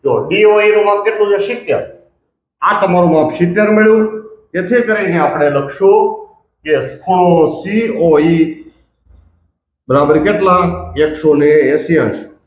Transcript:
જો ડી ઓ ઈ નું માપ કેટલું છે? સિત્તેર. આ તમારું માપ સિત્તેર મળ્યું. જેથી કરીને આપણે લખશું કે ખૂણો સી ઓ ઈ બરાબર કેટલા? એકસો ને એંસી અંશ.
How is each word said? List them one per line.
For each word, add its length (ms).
જો 80
ડી 200
ઓ 160
ઈ 140
નું 100
માપ 200
કેટલું 280
છે? 140
સિત્તેર. 340
આ 200
તમારું 320
માપ 200
સિત્તેર 380
મળ્યું. 340
જેથી 340
કરીને 320
આપણે 300
લખશું 480
કે 160
ખૂણો 460
સી 280
ઓ 100
ઈ 260
બરાબર 360
કેટલા? 720
એકસો 400
ને 160
એંસી 260
અંશ. 220